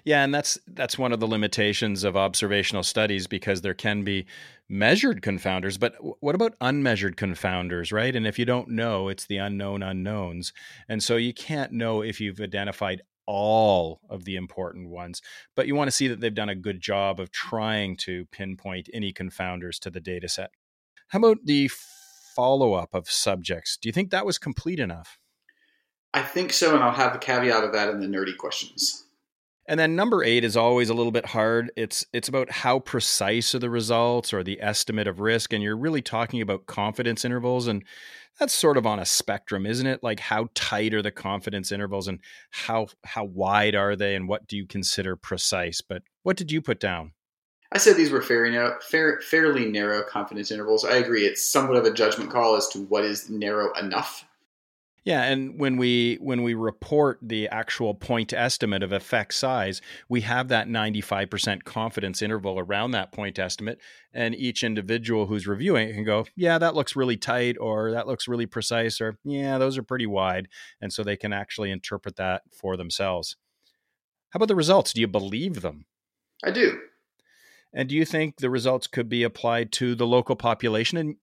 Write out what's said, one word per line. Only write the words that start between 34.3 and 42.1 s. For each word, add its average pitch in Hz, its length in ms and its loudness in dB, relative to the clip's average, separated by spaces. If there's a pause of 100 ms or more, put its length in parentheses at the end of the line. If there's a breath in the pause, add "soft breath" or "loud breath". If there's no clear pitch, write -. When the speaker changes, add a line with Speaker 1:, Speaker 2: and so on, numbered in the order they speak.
Speaker 1:
or 95 100 -2
the 98 180 -6
estimate 107 460 0
of 95 140 -4
risk, 110 320 2
and 104 100 -2
you're 107 140 -2
really 151 240 -2
talking 117 400 -2
about 98 240 -4
confidence 110 580 -2
intervals, 123 440 0
and 104 180 -2 (520 loud breath)
that's - 160 0
sort 147 220 4
of 117 100 4
on 107 140 2
a 87 60 -4
spectrum, - 600 -2
isn't 120 220 0
it? 131 160 -2
Like, 113 160 -2
how 110 340 0
tight 107 400 0
are 107 80 2
the 101 100 -2
confidence 98 600 -6
intervals, 98 380 -4
and 90 100 -6 (300 loud breath)